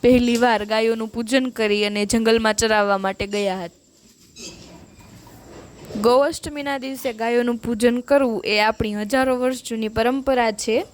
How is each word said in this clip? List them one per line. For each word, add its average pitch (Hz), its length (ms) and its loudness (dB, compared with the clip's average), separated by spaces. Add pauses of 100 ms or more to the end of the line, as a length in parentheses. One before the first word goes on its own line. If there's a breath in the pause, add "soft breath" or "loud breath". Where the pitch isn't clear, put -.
પહેલીવાર 240 600 4
ગાયોનું 220 440 -2
પૂજન 233 420 -2
કરી 208 340 0
અને 208 200 -2
જંગલમાં 220 500 2
ચરાવવા 208 420 2
માટે 196 300 -4
ગયા 196 320 -2
હતા. 170 220 -12 (2250)
ગૌ 240 200 6
અષ્ટમીના 285 580 -4
દિવસે 262 340 -6
ગાયોનું 240 460 0
પૂજન 233 420 0
કરવું 262 420 2
એ 208 160 0
આપણી 214 520 0
હજારો 262 260 2
વર્ષ 254 260 -2
જૂની 220 260 -6
પરંપરા 247 640 0
છે. 226 420 -2